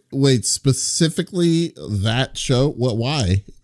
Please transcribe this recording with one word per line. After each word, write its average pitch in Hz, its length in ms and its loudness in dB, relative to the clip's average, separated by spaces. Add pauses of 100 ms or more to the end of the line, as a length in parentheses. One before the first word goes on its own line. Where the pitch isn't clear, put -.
(120)
wait, 135 340 4
specifically 170 1300 0
that 107 600 -4
show? 135 320 0
What? 117 280 -2
Why? 113 460 0 (200)